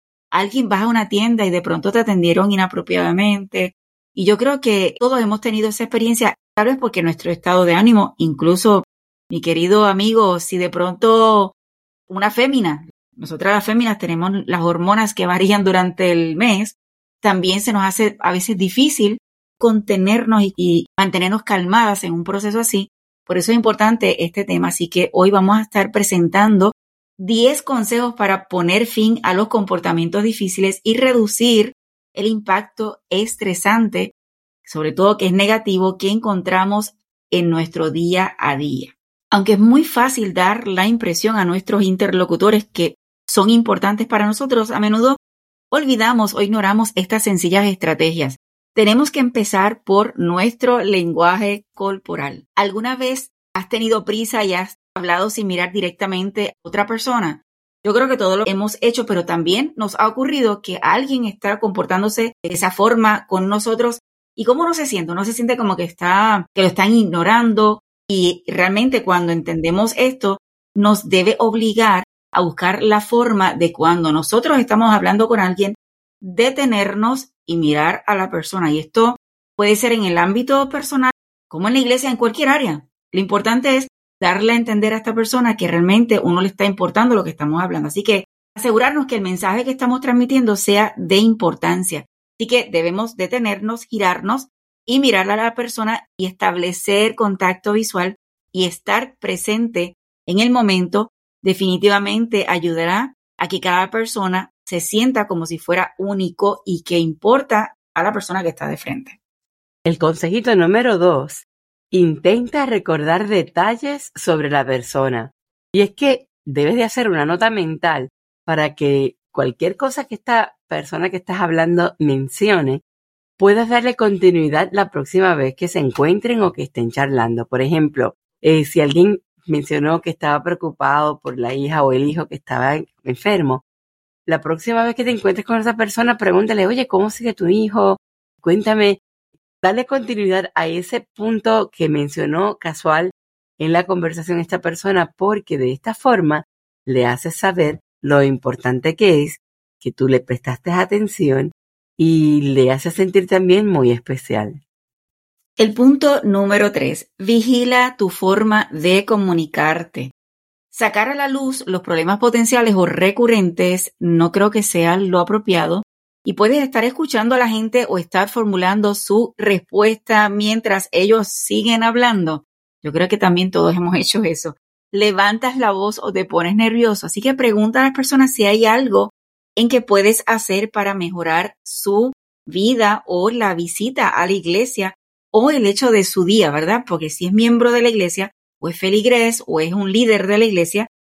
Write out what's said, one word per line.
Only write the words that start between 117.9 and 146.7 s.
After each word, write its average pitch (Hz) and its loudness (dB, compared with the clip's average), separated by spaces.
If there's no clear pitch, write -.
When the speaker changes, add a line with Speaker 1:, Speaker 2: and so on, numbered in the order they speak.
Speaker 2:
para 151 -2
que 139 0
cualquier 139 -4
cosa 269 -6
que 240 -14
esta 233 -2
persona 160 -6
que 185 -6
estás 185 -8
hablando 170 0
mencione, 143 0
puedas 208 4
darle 240 0
continuidad 180 2
la 196 0
próxima 180 0
vez 131 -2
que 175 -4
se 175 -4
encuentren 180 0
o 180 0
que 143 -10
estén 117 -6
charlando. 120 -2
Por 127 -4
ejemplo, 147 0
eh, 156 4
si 147 0
alguien 170 4
mencionó 151 -2
que 170 -8
estaba 151 -2
preocupado 151 -2
por 131 -10
la 120 -6
hija 143 -2
o 135 2
el 131 0
hijo 151 -4
que - -12
estaba 131 -2
enfermo, 135 -2
la 160 -2
próxima 196 -2
vez 233 -2
que 247 -4
te 240 0
encuentres 202 -2
con 226 -2
esa 226 -2
persona, 226 -2
pregúntale, 202 0
"Oye, 247 -2
¿cómo 196 0
sigue 233 -6
tu 180 -4
hijo? 202 0
Cuéntame". 208 2
Dale 220 0
continuidad 208 -2
a 165 -2
ese 180 -6
punto 220 -2
que 160 -2
mencionó 151 -2
casual 165 -2
en 156 -2
la 175 2
conversación 170 -4
esta 170 -6
persona, 175 -2
porque 190 -2
de 127 -2
esta 135 -8
forma 165 0